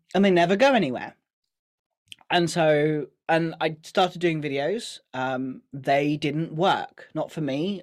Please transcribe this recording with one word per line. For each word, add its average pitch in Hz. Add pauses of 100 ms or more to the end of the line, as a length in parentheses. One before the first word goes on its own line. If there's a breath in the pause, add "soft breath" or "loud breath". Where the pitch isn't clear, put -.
(140)
and 196
they 196
never 175
go 269
anywhere. 135 (1160)
And 175
so, 156 (220)
and 165
I 160
started 180
doing 165
videos. 147 (140)
Um, 131 (100)
they 143
didn't 156
work, 156
not 151
for -
me. 156